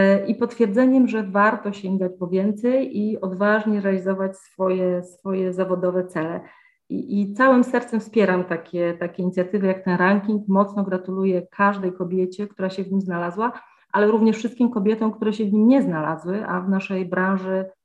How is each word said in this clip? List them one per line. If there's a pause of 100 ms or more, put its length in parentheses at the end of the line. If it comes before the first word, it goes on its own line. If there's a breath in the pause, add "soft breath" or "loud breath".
(260)
i
potwierdzeniem,
że
warto
sięgać
po
więcej
i
odważnie
realizować
swoje,
swoje
zawodowe
cele. (480 loud breath)
I,
i
całym
sercem
wspieram
takie,
takie
inicjatywy
jak
ten
ranking.
Mocno
gratuluję
każdej
kobiecie,
która
się
w
nim
znalazła, (400 loud breath)
ale
również
wszystkim
kobietom,
które
się
w
nim
nie
znalazły,
a
w
naszej
branży (140)